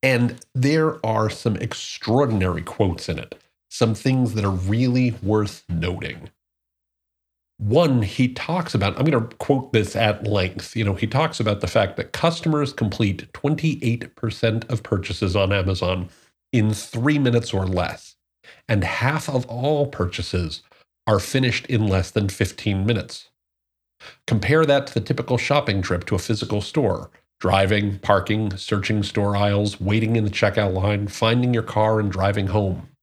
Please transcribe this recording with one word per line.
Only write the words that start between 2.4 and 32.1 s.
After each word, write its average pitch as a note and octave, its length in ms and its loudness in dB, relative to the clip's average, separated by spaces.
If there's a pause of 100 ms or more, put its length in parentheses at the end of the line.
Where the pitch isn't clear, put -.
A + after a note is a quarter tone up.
quotes - 460 -2
in D#2 100 -4
it, A1+ 160 -12 (360)
some A2+ 220 0
things B2+ 420 0
that G#2+ 100 0
are G2+ 60 2
really A#2 720 0
worth G#2 480 0
noting. E2 640 -6 (1300)
One, B2+ 440 4
he B2 300 0
talks E3 400 -6
about, G2 240 0
I'm C3+ 80 0
gonna C3 220 2 (120)
quote C3+ 340 0
this G#2+ 240 2
at G#2+ 320 0
length, G2+ 480 -2
you A2+ 80 0
know, G2+ 100 0
he A2 140 -2
talks D#3 320 0
about G#2 200 0
the - 60 -4
fact F#2+ 300 0
that - 160 -8
customers D#3 600 0
complete G2+ 600 -2
twenty-eight C#3 840 -2
percent A2+ 520 -2
of - 180 -4
purchases F#2 500 -2
on G2 180 2
Amazon F#2 560 0 (440)
in A2 200 2
three B2+ 460 -2
minutes A#2+ 340 2
or F#2+ 140 0
less, F2+ 500 -4 (520)
and G#2 160 2
half C3 440 -2
of C3 180 -2
all C#3 400 0
purchases F2 760 -4 (440)
are G#2 140 4
finished B2+ 460 -2
in A2 200 0
less F#2+ 240 0
than G#2 180 0
fifteen - 560 -2
minutes. - 460 -4 (960)
Compare B2+ 400 4
that C#3 220 2
to - 60 -16
the A#2 60 2
typical B2+ 380 -2
shopping A2 440 0
trip F2+ 240 -2
to - 80 -2
a F#2+ 40 0
physical G#2 420 -2
store, G2+ 500 -2 (300)
driving, G2 600 4
parking, G2+ 560 2
searching G#2 460 -2
store G2+ 340 0
aisles, G2+ 440 2
waiting A2 360 2
in A2 80 2
the G#2 60 0
checkout G2+ 440 2
line, G2+ 340 0
finding A#2+ 460 2
your A2+ 80 0
car, G#2+ 380 2
and G#2 100 0